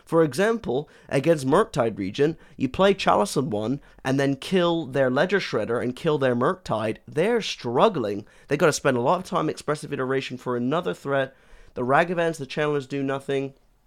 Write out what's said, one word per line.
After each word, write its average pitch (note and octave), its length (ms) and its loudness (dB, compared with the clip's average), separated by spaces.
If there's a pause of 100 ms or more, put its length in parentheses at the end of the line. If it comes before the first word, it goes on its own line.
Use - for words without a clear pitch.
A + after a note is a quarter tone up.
For E3 200 4
example, D#3 640 -2 (200)
against D#3+ 380 2
Murktide C#3 500 2
Regen, C3+ 400 0 (200)
you B2+ 120 -2
play G3 240 4
Chalice G3 440 2
on C3 140 0
one, A2 300 -2 (240)
and C3+ 140 0
then C#3 160 2
kill E3+ 520 0
their C3 240 2
Ledger F3+ 280 2
Shredder A#2 420 -2
and B2 140 -4
kill D3+ 240 0
their C3 160 2
Murktide. A#2 720 -2
They're F#3+ 340 0
struggling. B2 880 -2 (220)
They D3+ 80 0
gotta D#3 160 4
spend C3+ 240 0
a A#2+ 40 0
lot E3+ 200 2
of F#3+ 40 -10
time D#3+ 240 -2
Expressive D3 440 -6
Iteration C3 460 -4
for B2 180 -4
another D#3+ 360 -2
threat. C#3 440 -4 (380)
The B2+ 80 -4
Ragavans, E3 540 2
the C#3 100 -10
Channelers D3 400 -2
do C#3 160 -4
nothing. C#3 520 -2 (320)